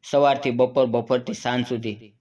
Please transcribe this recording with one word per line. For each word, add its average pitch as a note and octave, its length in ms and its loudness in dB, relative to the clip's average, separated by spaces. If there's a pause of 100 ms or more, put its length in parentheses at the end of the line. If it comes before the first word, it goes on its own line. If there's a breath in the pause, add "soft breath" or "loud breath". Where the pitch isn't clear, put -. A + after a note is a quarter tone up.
(100)
સવારથી C#3 400 2
બપોર, B2+ 360 2
બપોરથી A#2+ 480 -2
સાંજ B2 320 -2
સુધી A2+ 540 -8